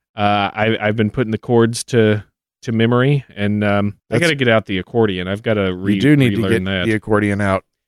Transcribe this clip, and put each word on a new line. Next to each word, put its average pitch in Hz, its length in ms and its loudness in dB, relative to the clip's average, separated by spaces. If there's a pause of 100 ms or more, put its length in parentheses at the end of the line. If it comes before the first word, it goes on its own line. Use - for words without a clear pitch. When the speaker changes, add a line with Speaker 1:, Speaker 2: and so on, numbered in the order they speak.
(180)
Speaker 1:
Uh, 104 360 0
I, 110 280 0
I've 107 140 0
been 107 160 0
putting 120 200 -4
the 110 60 -4
chords 117 480 0
to, 107 380 2 (400)
to - 80 -8
memory, 123 540 0 (100)
and, 104 280 -2
um, 101 360 -2 (100)
I - 60 -4
Speaker 2:
That's 160 80 2
Speaker 1:
gotta 160 120 0
get 135 120 0
out 110 180 2
the 95 140 -4
accordion. 92 480 -2
I've 101 160 -6
gotta 104 280 0
re-, 95 220 -2
Speaker 2:
You 98 80 0
do 147 140 4
need 131 160 2
to 101 60 -2
Speaker 1:
relearn 95 260 0
Speaker 2:
get 95 80 -4
Speaker 1:
that. 92 140 -2
Speaker 2:
the 110 80 0
accordion 104 480 -2
out. 95 220 -2 (240)